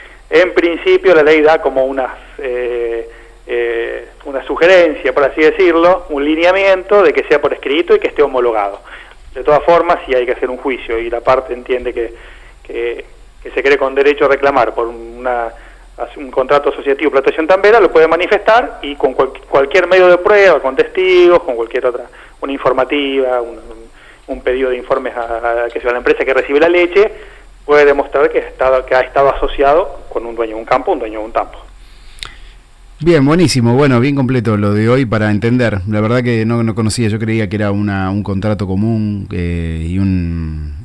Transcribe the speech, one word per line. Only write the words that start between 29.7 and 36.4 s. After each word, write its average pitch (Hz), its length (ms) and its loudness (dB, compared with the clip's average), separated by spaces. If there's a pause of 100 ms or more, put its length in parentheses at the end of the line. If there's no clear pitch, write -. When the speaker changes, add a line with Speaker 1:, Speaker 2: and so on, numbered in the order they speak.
Speaker 1:
con 113 160 -8
un 117 100 -10
dueño 110 200 -6
de 110 60 -10
un 113 40 -12
campo, 131 260 -2
un 151 80 -2
dueño 110 200 -8
de 107 60 -8
un 110 60 -14
tambo. - 280 -6 (1400)
Speaker 2:
Bien, 151 220 4
buenísimo. 131 500 2
Bueno, 135 240 4
bien 143 160 0
completo 123 420 -2
lo 104 160 0
de 107 140 2
hoy 131 180 2
para 107 260 0
entender. 110 560 0
La 107 140 -2
verdad 117 200 0
que 117 240 0